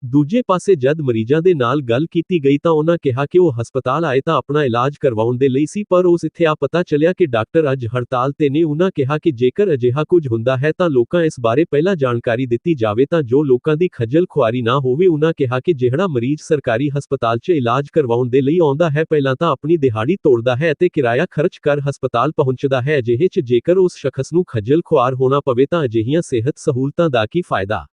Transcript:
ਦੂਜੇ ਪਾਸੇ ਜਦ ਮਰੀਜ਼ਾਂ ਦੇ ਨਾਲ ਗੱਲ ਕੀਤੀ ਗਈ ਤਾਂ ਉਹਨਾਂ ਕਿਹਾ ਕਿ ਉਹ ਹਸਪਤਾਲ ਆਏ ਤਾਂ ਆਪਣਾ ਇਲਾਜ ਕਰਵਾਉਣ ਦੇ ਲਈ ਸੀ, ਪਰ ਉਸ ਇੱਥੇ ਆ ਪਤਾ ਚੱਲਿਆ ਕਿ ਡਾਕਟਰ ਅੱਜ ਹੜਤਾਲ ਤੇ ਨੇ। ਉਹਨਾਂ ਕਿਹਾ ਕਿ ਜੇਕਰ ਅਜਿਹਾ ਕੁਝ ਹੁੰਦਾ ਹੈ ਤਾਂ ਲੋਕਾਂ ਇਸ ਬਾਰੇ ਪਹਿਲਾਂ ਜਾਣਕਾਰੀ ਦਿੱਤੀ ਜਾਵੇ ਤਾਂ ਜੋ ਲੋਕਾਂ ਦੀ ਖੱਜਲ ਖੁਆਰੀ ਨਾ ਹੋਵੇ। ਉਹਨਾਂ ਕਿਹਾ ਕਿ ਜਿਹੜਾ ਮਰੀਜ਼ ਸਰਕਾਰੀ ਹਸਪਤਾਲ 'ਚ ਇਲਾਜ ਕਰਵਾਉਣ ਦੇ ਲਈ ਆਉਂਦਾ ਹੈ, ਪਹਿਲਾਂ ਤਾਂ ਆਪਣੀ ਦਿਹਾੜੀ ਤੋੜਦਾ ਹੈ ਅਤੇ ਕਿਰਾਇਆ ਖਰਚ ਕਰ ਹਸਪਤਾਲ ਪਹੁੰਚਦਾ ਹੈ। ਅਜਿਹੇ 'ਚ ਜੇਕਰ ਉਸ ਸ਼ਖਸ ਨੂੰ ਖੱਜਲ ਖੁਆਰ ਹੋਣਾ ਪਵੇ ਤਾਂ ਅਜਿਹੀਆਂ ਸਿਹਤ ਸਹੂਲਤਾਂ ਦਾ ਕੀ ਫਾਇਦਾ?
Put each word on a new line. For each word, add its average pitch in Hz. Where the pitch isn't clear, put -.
ਦੂਜੇ 147
ਪਾਸੇ 190
ਜਦ 143
ਮਰੀਜ਼ਾਂ 123
ਦੇ 185
ਨਾਲ 131
ਗੱਲ 123
ਕੀਤੀ 165
ਗਈ 139
ਤਾਂ 170
ਉਹਨਾਂ 160
ਕਿਹਾ 139
ਕਿ 180
ਉਹ 170
ਹਸਪਤਾਲ 127
ਆਏ 135
ਤਾਂ 160
ਆਪਣਾ 147
ਇਲਾਜ 127
ਕਰਵਾਉਣ 120
ਦੇ 139
ਲਈ 135
ਸੀ, 208
ਪਰ 180
ਉਸ 175
ਇੱਥੇ 156
ਆ 156
ਪਤਾ 160
ਚੱਲਿਆ 156
ਕਿ 180
ਡਾਕਟਰ 131
ਅੱਜ 131
ਹੜਤਾਲ 123
ਤੇ 147
ਨੇ। 143
ਉਹਨਾਂ 165
ਕਿਹਾ 143
ਕਿ 170
ਜੇਕਰ 127
ਅਜਿਹਾ 123
ਕੁਝ 165
ਹੁੰਦਾ 117
ਹੈ 147
ਤਾਂ 180
ਲੋਕਾਂ 139
ਇਸ 156
ਬਾਰੇ 117
ਪਹਿਲਾਂ 175
ਜਾਣਕਾਰੀ 123
ਦਿੱਤੀ 120
ਜਾਵੇ 113
ਤਾਂ 165
ਜੋ 127
ਲੋਕਾਂ 147
ਦੀ 175
ਖੱਜਲ 139
ਖੁਆਰੀ 123
ਨਾ 117
ਹੋਵੇ। 135
ਉਹਨਾਂ 160
ਕਿਹਾ 127
ਕਿ 180
ਜਿਹੜਾ 131
ਮਰੀਜ਼ 139
ਸਰਕਾਰੀ 139
ਹਸਪਤਾਲ 131
'ਚ -
ਇਲਾਜ 139
ਕਰਵਾਉਣ 123
ਦੇ 123
ਲਈ 143
ਆਉਂਦਾ 156
ਹੈ, 151
ਪਹਿਲਾਂ 139
ਤਾਂ 170
ਆਪਣੀ 151
ਦਿਹਾੜੀ 135
ਤੋੜਦਾ 123
ਹੈ 160
ਅਤੇ 180
ਕਿਰਾਇਆ 131
ਖਰਚ 156
ਕਰ 147
ਹਸਪਤਾਲ 135
ਪਹੁੰਚਦਾ 131
ਹੈ। 147
ਅਜਿਹੇ 120
'ਚ 190
ਜੇਕਰ 123
ਉਸ 185
ਸ਼ਖਸ -
ਨੂੰ 175
ਖੱਜਲ 120
ਖੁਆਰ 131
ਹੋਣਾ 131
ਪਵੇ 131
ਤਾਂ 170
ਅਜਿਹੀਆਂ 117
ਸਿਹਤ 123
ਸਹੂਲਤਾਂ 143
ਦਾ 113
ਕੀ 175
ਫਾਇਦਾ? 98